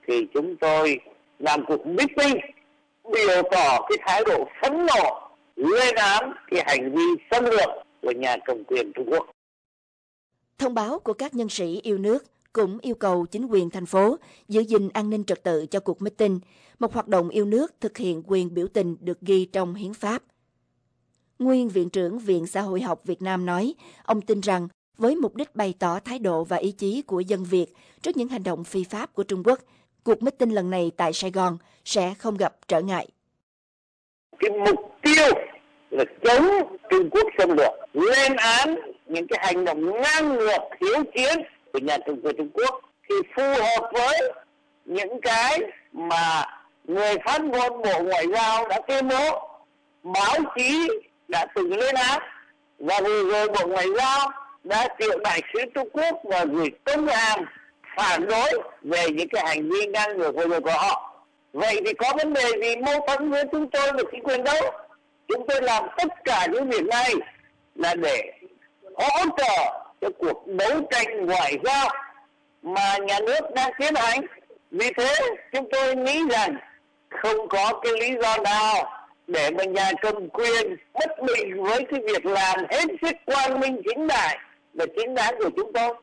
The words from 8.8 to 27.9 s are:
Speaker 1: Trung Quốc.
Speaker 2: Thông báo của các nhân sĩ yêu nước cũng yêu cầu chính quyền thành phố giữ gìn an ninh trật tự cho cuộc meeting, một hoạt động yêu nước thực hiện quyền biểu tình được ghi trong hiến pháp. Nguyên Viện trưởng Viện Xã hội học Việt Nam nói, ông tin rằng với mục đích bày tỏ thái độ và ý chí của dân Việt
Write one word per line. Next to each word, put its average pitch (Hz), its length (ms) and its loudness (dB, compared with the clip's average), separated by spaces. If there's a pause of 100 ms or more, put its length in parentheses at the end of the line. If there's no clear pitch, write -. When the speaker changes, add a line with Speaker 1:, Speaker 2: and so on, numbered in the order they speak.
Speaker 1:
Trung 123 180 -4
Quốc. 160 140 2 (1300)
Speaker 2:
Thông 254 160 -2
báo 226 240 -2
của 233 140 -4
các 269 220 -8
nhân 233 140 -4
sĩ 175 340 -6
yêu 208 160 -2
nước 214 260 0 (280)
cũng 208 300 0
yêu 240 120 -4
cầu 180 360 0
chính 233 160 -6
quyền 196 240 2
thành 180 160 -8
phố 202 300 4 (320)
giữ 214 120 2
gìn 214 340 2
an 214 160 -2
ninh 214 140 -2
trật 185 180 -4
tự 160 240 0
cho 196 140 -2
cuộc 196 220 -4
meeting, 202 380 0 (380)
một 233 140 -2
hoạt - 160 -6
động 175 200 2
yêu 208 160 2
nước 226 360 0
thực 208 180 -6
hiện 170 280 -4
quyền 185 280 0
biểu 175 140 -2
tình 175 320 0
được 175 200 -6
ghi 185 320 2
trong 180 220 -2
hiến 208 200 -10
pháp. 220 280 -6 (1160)
Nguyên 254 300 2
Viện 180 220 0
trưởng 190 280 -2
Viện 185 280 0
Xã 190 140 -4
hội 190 200 -4
học 185 240 -4
Việt 175 180 -6
Nam 185 240 -2
nói, 190 280 -2 (300)
ông 220 160 0
tin 208 200 -2
rằng 180 280 -2 (300)
với 240 180 2
mục 277 180 -2
đích 285 220 -8
bày 196 220 -2
tỏ 180 260 -2
thái 247 140 -8
độ 175 260 0
và 175 120 -4
ý 196 160 -2
chí 202 340 -4
của 185 140 -4
dân 185 240 -4
Việt 180 220 0 (360)